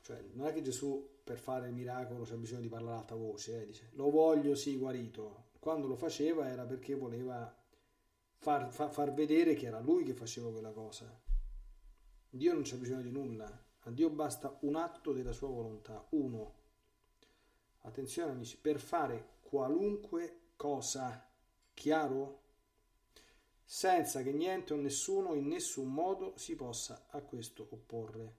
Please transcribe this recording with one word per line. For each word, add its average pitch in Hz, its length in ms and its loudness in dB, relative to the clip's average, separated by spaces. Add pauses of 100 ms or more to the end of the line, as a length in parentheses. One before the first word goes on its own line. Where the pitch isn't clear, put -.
Cioè, 117 200 -12 (120)
non 135 140 -4
è 156 60 0
che 160 80 -2
Gesù 139 640 -4
per 120 160 -6
fare 127 300 -4
il 120 40 -6
miracolo 123 520 -6
c'è 113 100 -8
bisogno 117 260 -6
di 117 60 -6
parlare 117 280 -6
ad 113 60 -6
alta 113 140 -12
voce, 110 460 -6
eh, 104 40 -8
dice: - 280 -16
"Lo 139 180 4
voglio, 151 420 8
sì, 139 240 0
guarito". 113 800 -6
Quando 156 280 0
lo 131 80 0
faceva 151 540 2
era 123 160 -6
perché 131 280 -4
voleva 123 580 -4 (920)
far, 139 260 4
fa-, 147 200 -2
far 143 240 2
vedere 156 400 8
che 127 140 0
era 110 120 -4
lui 156 240 6
che 131 100 0
faceva 117 380 -6
quella 110 200 -8
cosa. 110 380 -12 (1200)
Dio 214 240 4
non 143 100 2
c'è 127 120 -6
bisogno 127 260 -4
di 123 100 -6
nulla, 117 380 -6 (300)
a - 100 -14
Dio 147 200 4
basta 151 520 -2
un 147 140 2
atto 165 380 -2
della 127 180 -2
sua 139 160 -4
volontà, 113 600 -8
uno. 127 520 -2 (1200)
Attenzione 135 500 -4
amici, 123 260 -8
per 151 220 2
fare - 600 -2
qualunque 165 1160 0
cosa, 127 680 -2 (480)
chiaro? 139 680 2 (1200)
Senza 170 580 2
che 135 120 0
niente 180 400 0
o - 20 2
nessuno 165 600 0
in 139 120 2
nessun 139 460 -2
modo 185 420 0
si - 200 -6
possa 120 560 -8
a 147 100 -8
questo 117 480 -10
opporre. 113 680 -8